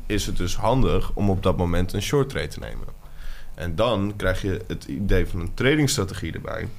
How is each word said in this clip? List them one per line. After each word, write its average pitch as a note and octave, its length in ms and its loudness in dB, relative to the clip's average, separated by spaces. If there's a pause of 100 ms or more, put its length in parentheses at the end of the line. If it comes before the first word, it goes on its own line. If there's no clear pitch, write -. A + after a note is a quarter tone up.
is G#2 200 0
het G#2 100 0
dus F2 200 2
handig G#2 580 4
om F#2+ 160 2
op F#2+ 120 2
dat F2+ 140 2
moment F2 360 2
een G2+ 100 -2
short C#3 260 0
trade D2+ 200 -4
te - 100 -10
nemen. A1+ 280 -8 (680)
En E2+ 200 -4
dan G#2 420 2
krijg F#2 260 0
je F#2+ 260 -2
het - 160 -6
idee F2+ 420 2
van F2 140 -2
een E2+ 140 -4
tradingstrategie A2+ 800 2
erbij. F2 360 -6 (100)